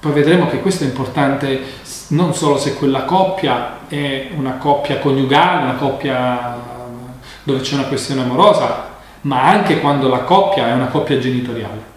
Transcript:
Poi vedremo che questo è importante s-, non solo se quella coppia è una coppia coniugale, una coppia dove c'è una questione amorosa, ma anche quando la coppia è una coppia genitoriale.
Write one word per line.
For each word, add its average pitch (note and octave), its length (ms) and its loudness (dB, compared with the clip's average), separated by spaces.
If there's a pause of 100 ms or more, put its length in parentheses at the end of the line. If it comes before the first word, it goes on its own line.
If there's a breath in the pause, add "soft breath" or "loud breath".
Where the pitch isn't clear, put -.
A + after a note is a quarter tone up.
Poi D3+ 100 -2
vedremo D3+ 380 4
che - 120 -2
questo - 220 0
è C3+ 60 0
importante C3+ 720 -2 (200 loud breath)
s-, - 280 -16
non D#3 260 2
solo D3 240 2
se C#3 160 -2
quella C3+ 300 0
coppia D#3 840 0
è C#3 480 -4
una C3 200 -4
coppia C#3+ 440 0
coniugale, C#3+ 640 2
una B2+ 120 -2
coppia B2+ 840 -2 (880 loud breath)
dove C3 160 0
c'è C3 140 -4
una C3+ 100 0
questione C3+ 380 -2
amorosa, B2 680 2 (340 loud breath)
ma C3+ 220 0
anche F#3 360 4
quando C#3 280 2
la B2+ 120 2
coppia D3 480 4
è A#2 40 2
una C3 140 0
coppia C#3+ 320 0
genitoriale. A#2+ 800 -4